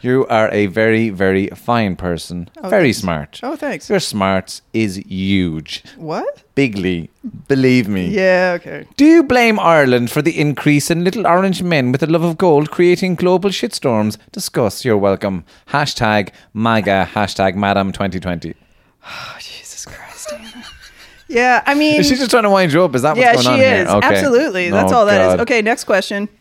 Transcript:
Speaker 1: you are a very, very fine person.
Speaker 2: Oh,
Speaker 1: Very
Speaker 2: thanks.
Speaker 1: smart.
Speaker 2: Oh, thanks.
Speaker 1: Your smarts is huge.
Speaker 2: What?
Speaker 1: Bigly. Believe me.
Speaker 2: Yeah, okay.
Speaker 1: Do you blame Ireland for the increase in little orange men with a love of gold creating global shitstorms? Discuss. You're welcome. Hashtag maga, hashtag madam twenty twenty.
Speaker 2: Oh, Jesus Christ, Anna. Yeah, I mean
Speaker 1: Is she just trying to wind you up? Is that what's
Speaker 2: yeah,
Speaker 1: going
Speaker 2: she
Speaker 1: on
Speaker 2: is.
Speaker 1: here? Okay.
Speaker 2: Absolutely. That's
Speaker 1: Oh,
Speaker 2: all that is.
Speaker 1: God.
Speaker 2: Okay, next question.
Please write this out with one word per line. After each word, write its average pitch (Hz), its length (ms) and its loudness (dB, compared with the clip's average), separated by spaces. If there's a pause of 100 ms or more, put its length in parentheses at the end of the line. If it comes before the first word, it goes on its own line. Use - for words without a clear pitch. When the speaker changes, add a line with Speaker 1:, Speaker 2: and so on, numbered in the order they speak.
Speaker 1:
you 131 280 0
are 110 220 2
a 104 160 0
very, 110 440 0
very 95 380 0
fine 110 480 -4
person. 87 520 -8 (140)
Speaker 2:
Oh, 196 80 -10
Speaker 1:
Very 190 180 2
Speaker 2:
thanks. 101 100 -2
Speaker 1:
smart. 85 440 -6
Speaker 2:
Oh, 285 140 -8
thanks. 247 340 -10
Speaker 1:
Your 196 100 0
smarts 95 640 -4 (100)
is 107 240 -2 (100)
huge. 92 760 -4 (120)
Speaker 2:
What? 208 460 -8 (120)
Speaker 1:
Bigly. 98 560 -2 (360)
Believe 127 420 2
me. 95 200 -2
Speaker 2:
Yeah, 185 500 0
okay. 160 280 -14 (100)
Speaker 1:
Do 277 80 4
you 330 180 6
blame 233 380 2
Ireland 135 500 4
for 151 120 -2
the 156 180 -2
increase 147 500 0
in 170 140 0
little 190 220 -2
orange 180 360 2
men 143 300 0
with 135 100 0
a 160 40 0
love 160 180 2
of 165 140 -2
gold 151 320 2
creating 180 460 0
global 180 340 0
shitstorms? 110 640 -2 (160)
Discuss. - 520 -4
You're 110 140 2
welcome. 98 460 -2 (240)
Hashtag 110 600 -2 (240)
maga, 101 580 0
hashtag 98 420 -2
madam 98 380 0
twenty 92 260 -6
twenty. 85 360 -8 (520)
Speaker 2:
Oh, - 320 -16
Jesus - 480 -18
Christ, - 460 -16
Anna. 226 320 -18 (640)
Yeah, 247 360 2
I 277 100 0
mean 302 260 2
Speaker 1:
Is 285 80 4
she 262 80 2
just 254 140 -2
trying 240 120 4
to 208 80 2
wind 185 220 4
you 170 100 4
up? 151 120 0
Is 123 80 0
that 151 140 0
what's 240 80 0
Speaker 2:
yeah, 240 100 6
Speaker 1:
going 247 100 2
Speaker 2:
she - 60 2
Speaker 1:
on - 100 2
Speaker 2:
is. 262 280 2
Speaker 1:
here? 202 80 2
Okay. 208 100 4 (100)
Speaker 2:
Absolutely. 233 540 0
That's 233 220 2
Speaker 1:
Oh, 254 40 4
Speaker 2:
all 214 100 4
that 202 140 4
is. 185 60 4 (100)
Speaker 1:
God. 185 40 -2
Speaker 2:
Okay, 233 220 0
next 226 220 -2
question. 202 440 -2 (120)